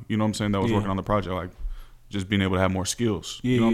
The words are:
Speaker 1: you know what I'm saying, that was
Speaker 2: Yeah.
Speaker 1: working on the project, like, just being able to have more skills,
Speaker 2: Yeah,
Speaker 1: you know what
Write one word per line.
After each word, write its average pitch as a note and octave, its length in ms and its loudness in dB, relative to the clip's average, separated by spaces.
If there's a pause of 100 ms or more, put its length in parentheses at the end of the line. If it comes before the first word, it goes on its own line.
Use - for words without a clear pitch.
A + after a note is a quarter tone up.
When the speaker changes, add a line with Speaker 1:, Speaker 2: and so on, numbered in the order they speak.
Speaker 1:
you A2 80 0
know G#2+ 80 2
what G#2+ 40 2
I'm G#2 60 0
saying, G#2 180 0
that G2 80 2
was F#2+ 100 2
Speaker 2:
Yeah. A2 80 2
Speaker 1:
working G2+ 120 0
on F#2+ 60 -2
the F#2+ 60 -2
project, F#2+ 320 0
like, F2 160 -6 (580)
just F#2+ 200 -4
being G2+ 140 4
able F#2+ 140 2
to F2+ 40 4
have F#2 100 4
more F#2 160 -2
skills, G#2 560 -2
Speaker 2:
Yeah, B2 120 2
Speaker 1:
you A#2+ 60 4
know A2+ 60 4
what A2+ 80 4